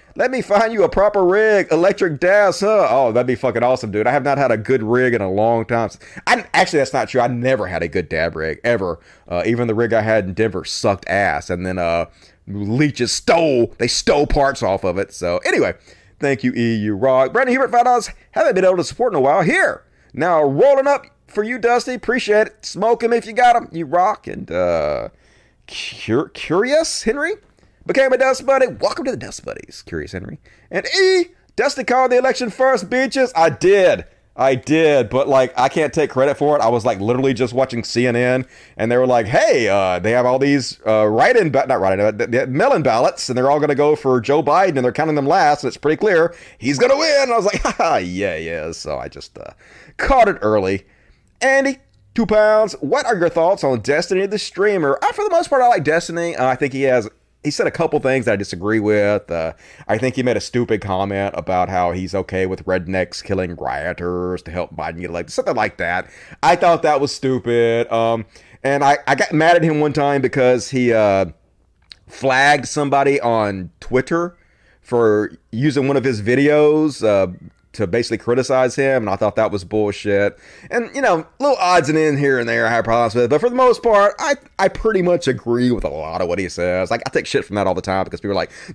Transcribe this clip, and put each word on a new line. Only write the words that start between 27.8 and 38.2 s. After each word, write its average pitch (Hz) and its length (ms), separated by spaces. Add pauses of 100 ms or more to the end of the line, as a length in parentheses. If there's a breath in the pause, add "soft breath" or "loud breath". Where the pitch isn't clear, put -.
became 269 260
a 254 40
Dust 262 300
Buddy. 262 220
Welcome 208 360
to 262 60
the 208 60
Dust - 280
Buddies, - 400
Curious 78 280
Henry. 95 260 (320 soft breath)
And - 160 (100)
E, 370 340 (260 soft breath)
"Dusty 262 260
called 254 300
the 247 60
election 247 320
first, 262 380
bitches." 254 460
I 165 160
did. 170 540 (320 soft breath)
I 131 180
did, 143 560
but, 135 180
like, 131 300
I 131 100
can't 151 240
take 151 180
credit 131 260
for 147 200
it. - 60
I 113 60
was, 117 160
like, 107 160
literally 127 340
just 120 180
watching 120 300
C 123 240
N 120 80
N, 123 320 (300 loud breath)